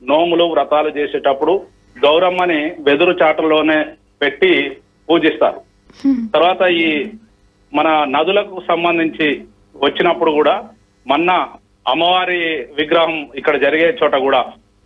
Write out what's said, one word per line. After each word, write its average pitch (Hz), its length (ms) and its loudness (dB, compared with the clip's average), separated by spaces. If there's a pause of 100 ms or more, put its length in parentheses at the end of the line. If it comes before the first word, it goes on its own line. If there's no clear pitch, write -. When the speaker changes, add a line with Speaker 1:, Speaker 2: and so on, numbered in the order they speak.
Speaker 1:
నోములు, 165 400 2
వ్రతాలు 151 460 0
చేసేటప్పుడు 147 720 -2 (440)
గౌరమ్మని 170 720 2
వెదురు 156 440 2
చాటలోనే 156 640 2 (360)
పెట్టి 143 560 0 (320)
పూజిస్తారు. 151 520 0 (440)
Speaker 2:
హ్మ్. 247 280 0
Speaker 1:
తర్వాత 180 360 2
ఈ 160 360 -2 (680)
మన 151 360 0
నదులకు 185 580 -2
సంబంధించి 165 760 -2 (400)
వచ్చినప్పుడు 165 480 0
కూడా 151 320 2 (440)
మొన్న 156 400 0 (400)
అమ్మవారి 170 800 -2 (100)
విగ్రహం 160 580 0
ఇక్కడ 143 260 -2
జరిగే 160 420 2
చోట 147 120 0
కూడా 135 300 0 (400)